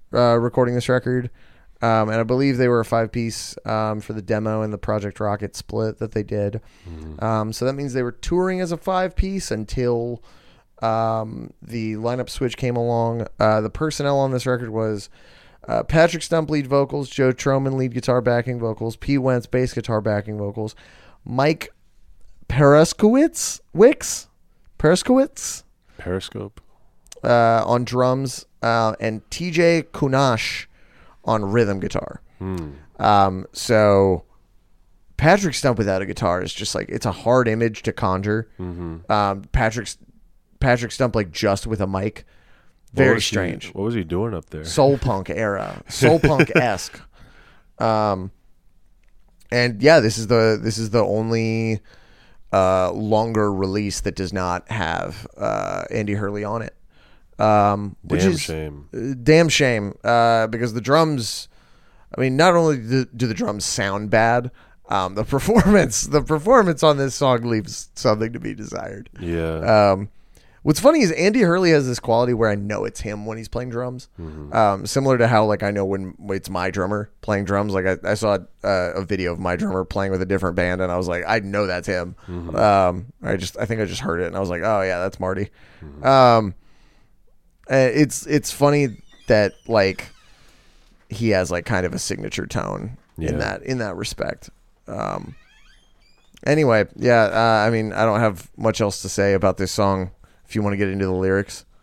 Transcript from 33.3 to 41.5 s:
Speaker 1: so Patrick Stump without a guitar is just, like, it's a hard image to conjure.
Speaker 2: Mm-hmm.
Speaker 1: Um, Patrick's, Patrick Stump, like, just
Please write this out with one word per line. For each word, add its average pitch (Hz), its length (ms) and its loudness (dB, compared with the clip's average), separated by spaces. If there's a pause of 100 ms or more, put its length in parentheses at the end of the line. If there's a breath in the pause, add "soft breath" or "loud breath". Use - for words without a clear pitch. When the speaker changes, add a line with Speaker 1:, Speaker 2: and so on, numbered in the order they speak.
Speaker 1:
so 101 720 4 (920)
Patrick 180 360 4
Stump 123 240 0
without 98 240 0
a 101 60 -4
guitar 92 340 -2
is 92 120 -8
just, - 200 -8
like, - 160 -6
it's 110 160 -6
a 107 60 -2
hard 120 360 2
image 113 360 -2
to 113 100 -2
conjure. 104 560 -2 (100)
Speaker 2:
Mm-hmm. 87 520 -10
Speaker 1:
Um, 98 400 0
Patrick's, 113 480 -2 (600)
Patrick 120 320 0
Stump, 120 240 -2
like, 101 160 -2
just 98 360 -2